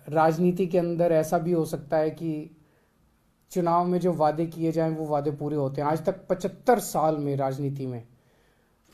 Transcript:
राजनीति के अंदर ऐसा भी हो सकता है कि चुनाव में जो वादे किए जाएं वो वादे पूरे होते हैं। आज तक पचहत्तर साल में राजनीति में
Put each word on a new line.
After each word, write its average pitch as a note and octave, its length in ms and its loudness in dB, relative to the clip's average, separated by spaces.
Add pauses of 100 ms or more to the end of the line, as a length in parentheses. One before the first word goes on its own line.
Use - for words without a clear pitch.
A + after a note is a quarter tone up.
राजनीति E3+ 580 4
के F3+ 100 0
अंदर E3+ 340 2
ऐसा D#3+ 260 2
भी E3 140 0
हो D#3+ 140 2
सकता C#3+ 320 -4
है D#3 140 0
कि D#3 460 -8 (960)
चुनाव F3 340 2
में F3+ 140 2
जो F3 140 2
वादे D3+ 320 2
किए E3 260 -4
जाएं D#3+ 200 0
वो D#3 140 -4
वादे D3 260 0
पूरे D3 240 -4
होते C#3 260 -2
हैं। C#3+ 60 0
आज E3 180 -2
तक F#3 220 -4
पचहत्तर G3 520 0
साल D#3 380 0
में C#3+ 180 -2
राजनीति C#3 500 -4
में A#2+ 220 -10 (880)